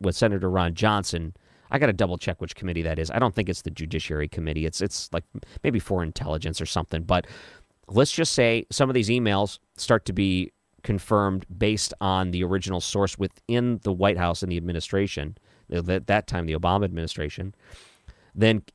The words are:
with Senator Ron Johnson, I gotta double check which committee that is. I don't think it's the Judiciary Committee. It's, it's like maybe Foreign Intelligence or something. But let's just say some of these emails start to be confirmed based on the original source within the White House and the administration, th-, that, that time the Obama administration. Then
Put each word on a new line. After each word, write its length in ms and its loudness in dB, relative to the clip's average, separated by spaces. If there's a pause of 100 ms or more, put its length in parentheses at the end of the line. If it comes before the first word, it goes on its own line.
with 160 2
Senator 320 2
Ron 240 2
Johnson, 600 0 (360)
I 80 2
gotta 140 4
double 240 0
check 240 -4
which 140 -8
committee 280 -4
that 160 -2
is. 120 -2
I 80 -2
don't 160 2
think 140 0
it's 140 -4
the 80 -8
Judiciary 580 -4
Committee. 360 -4
It's, 160 -4
it's 320 -4
like 120 -4 (380)
maybe 180 2
Foreign 280 -2
Intelligence 520 -4
or 60 -4
something. 360 -2
But 240 2 (640)
let's 240 4
just 200 0
say 380 4
some 180 2
of 60 0
these 140 2
emails 500 2 (180)
start 300 2
to 60 -4
be 400 2 (320)
confirmed 600 2 (140)
based 420 0
on 300 2
the 140 0
original 360 0
source 380 0
within 640 0
the 100 0
White 240 4
House 260 0
and 100 -2
the 40 0
administration, 800 -2 (320)
th-, 180 -2
that, 200 0
that 220 2
time 180 -2
the 80 -2
Obama 300 2
administration. 680 -6 (800)
Then 300 4 (120)